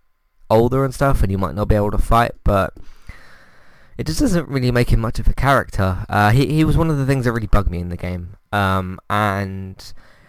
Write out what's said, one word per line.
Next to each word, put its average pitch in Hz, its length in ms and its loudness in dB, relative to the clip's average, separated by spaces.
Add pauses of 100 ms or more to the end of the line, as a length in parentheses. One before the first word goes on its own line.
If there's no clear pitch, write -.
(500)
older 123 340 4
and 131 100 -4
stuff 139 280 2
and 101 80 0
you 95 80 -2
might 85 160 -4
not 98 140 -2
be 107 60 2
able 104 180 0
to 95 60 -2
fight, 117 340 2 (100)
but - 320 0 (1200)
it 110 100 -8
just 160 120 -6
doesn't 180 300 0
really 127 240 -2
make 120 200 2
him 110 80 4
much 113 200 -4
of - 80 4
a - 60 4
character. 101 720 0
Uh, 104 220 2
he, 131 160 4
he 156 180 2
was 160 120 2
one 165 140 2
of 147 80 -2
the 135 80 -2
things 135 200 0
that 120 60 0
really 113 140 -4
bugged 95 240 2
me 87 80 -6
in 87 120 -6
the 87 60 -8
game. 90 400 -10 (160)
Um, 95 460 -2 (100)
and 98 680 -4 (520)